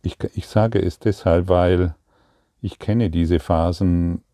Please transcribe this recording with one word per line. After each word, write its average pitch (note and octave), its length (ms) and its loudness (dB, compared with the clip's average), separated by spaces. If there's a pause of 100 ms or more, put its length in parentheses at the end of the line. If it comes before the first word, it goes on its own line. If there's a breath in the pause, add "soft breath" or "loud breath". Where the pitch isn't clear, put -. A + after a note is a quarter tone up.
Ich, F#2 100 -8 (180)
ich - 120 -10
sage A2 340 0
es F2+ 200 -4
deshalb, F2+ 480 0
weil F2+ 480 2 (640)
ich - 180 -10
kenne A2 320 -2
diese E2 300 2
Phasen F2 840 0 (120)